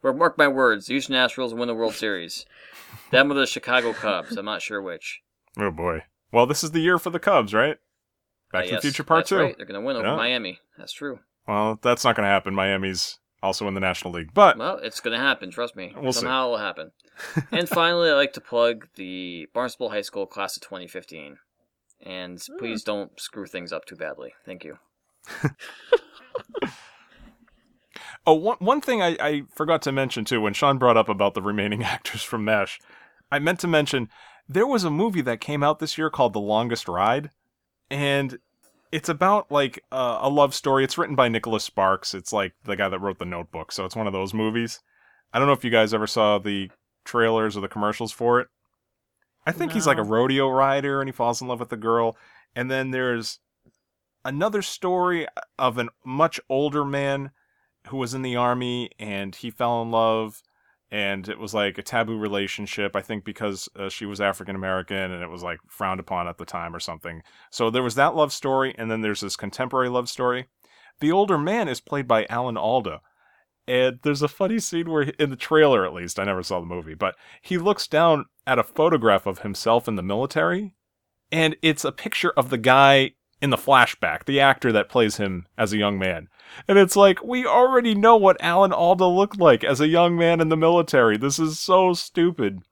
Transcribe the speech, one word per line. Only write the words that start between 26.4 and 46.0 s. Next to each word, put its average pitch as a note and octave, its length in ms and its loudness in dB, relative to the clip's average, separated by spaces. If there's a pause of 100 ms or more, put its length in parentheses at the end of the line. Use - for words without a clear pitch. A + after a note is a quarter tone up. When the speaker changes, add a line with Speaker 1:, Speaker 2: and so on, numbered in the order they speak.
Speaker 2:
Oh, D#3+ 100 8
one, F#3+ 240 0
one C4 220 2
thing A#3 200 -2
I, E3+ 180 0
I D3 220 -2 (140)
forgot D#3+ 280 0
to C#3 80 -4
mention, C3 340 -2
too, A#2 160 0
when G#2 120 0
Sean C#3 240 2
brought B2 200 6
up A2 120 4
about G2+ 240 0
the G2 80 -4
remaining G#2 420 -4
<laughs> - 0 -
actors - 380 -6
from A2 240 -6
mash, G#2 340 0 (520)
I C#3+ 80 0
meant E3+ 220 0
to F3+ 60 -4
mention C#3+ 420 0 (380)
there G3 200 2
was A#3+ 160 0
a D#3+ 80 0
movie F#3 300 0
that A#2+ 200 -4
came D3 220 -4
out D3+ 160 2
this - 180 -6
year D#3 140 -2
called A#2+ 220 2
The G#2+ 60 -4
Longest A2 480 -2
Ride, A#2 440 0 (580)
and C#3 480 -2 (540)
it's D#3 180 -6
about, F#3 420 0
like, C#3+ 400 0
uh, B2 300 -4
a C#3 80 0
love C#3+ 240 4
story. C3+ 300 2
It's - 160 -2
written D3+ 160 -2
by B2+ 140 4
Nicholas A2 340 -2
Sparks. F#2+ 500 0
It's, F#2 180 -10
like, G2 220 -2 (100)
the G2+ 120 -6
guy G2 140 0
that F#2 100 -4
wrote F#2+ 180 -4
The F2+ 80 -10
Notebook, E2+ 460 -10
so G2 140 -6
it's F2+ 100 -12
one A2 120 -4
of F#2+ 60 -4
those G2 220 -6
movies. A2 460 -4 (520)
I B2 60 0
don't C#3 80 2
know C#3+ 60 4
if A#2 100 -2
you A#2 80 -2
guys A2 220 4
ever G#2+ 140 0